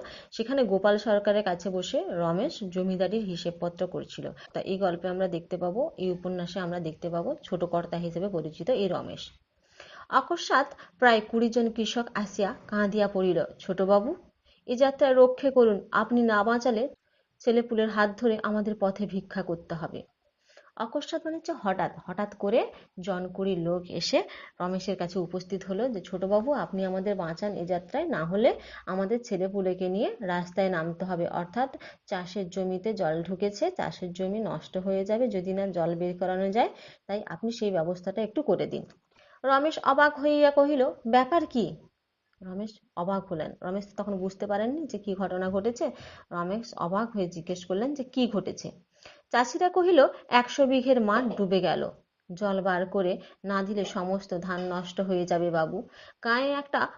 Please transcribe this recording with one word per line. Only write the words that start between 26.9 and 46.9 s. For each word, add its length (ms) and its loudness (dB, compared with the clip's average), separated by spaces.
বাঁচান 380 -4
এ 140 -4
যাত্রায়, 380 -2
না 200 -2
হলে 360 2
আমাদের 380 -2
ছেলেপুলেকে 640 -2
নিয়ে 320 -2
রাস্তায় 480 -2
নামতে 360 -2
হবে, 240 -2
অর্থাৎ 480 -4
চাষের 420 -6
জমিতে 460 -2
জল 280 0
ঢুকেছে, 480 -2
চাষের 420 -6
জমি 280 -2
নষ্ট 380 -6
হয়ে 260 0
যাবে 240 2
যদি 240 -2
না 140 -2
জল 280 0
বের 240 -4
করানো 320 0
যায়, 180 2
তাই 200 -4
আপনি 260 -6
সেই 180 -2
ব্যবস্থাটা 520 -2
একটু 200 -2
করে 240 2
দিন।" 180 -6
রমেশ 400 2
অবাক 360 4
হইয়া 300 6
কহিল, 400 4
"ব্যাপার 400 4
কি?" 300 0
রমেশ 380 -8
অবাক 300 0
হলেন। 260 -4
রমেশ 240 -4
তখন 220 -4
বুঝতে 280 -4
পারেননি 400 -2
যে 120 -8
কি 160 -4
ঘটনা 360 -2
ঘটেছে। 400 0
রমেশ 420 -4
অবাক 360 -2